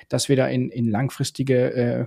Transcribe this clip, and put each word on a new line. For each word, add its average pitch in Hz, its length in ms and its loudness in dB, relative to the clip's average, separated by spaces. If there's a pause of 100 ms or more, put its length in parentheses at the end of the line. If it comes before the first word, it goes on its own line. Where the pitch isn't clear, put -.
dass - 200 -2
wir 143 60 4
da 131 140 2
in, 127 220 -2
in 117 200 -2
langfristige, 131 840 0
äh, 120 340 0